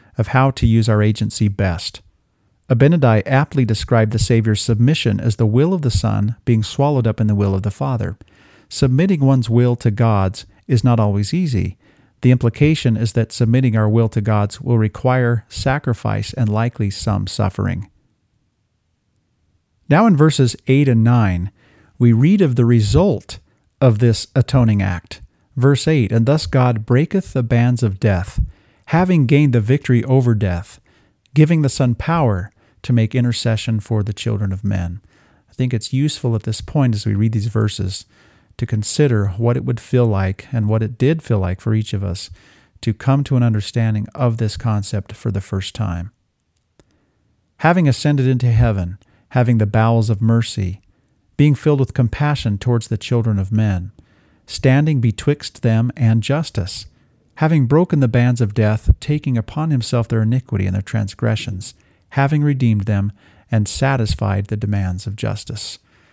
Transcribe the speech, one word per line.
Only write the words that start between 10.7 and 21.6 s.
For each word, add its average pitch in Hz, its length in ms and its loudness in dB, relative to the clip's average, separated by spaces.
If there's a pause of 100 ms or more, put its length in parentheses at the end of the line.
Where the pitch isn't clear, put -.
not 120 160 4
always 104 320 0
easy. 139 460 -2 (420)
The 127 120 4
implication 127 640 2
is 107 160 -2
that 113 200 -2
submitting 120 440 2
our 110 120 2
will 113 200 2
to 113 120 -4
God's 104 400 -2
will 120 160 0
require 117 720 0
sacrifice 113 840 -4
and 110 140 -2
likely 107 420 -2
some 101 380 -4
suffering. 98 600 -4 (2000)
Now 180 180 4
in 196 100 6
verses 143 400 2 (100)
eight 135 220 4
and 113 160 4
nine, 98 480 2 (460)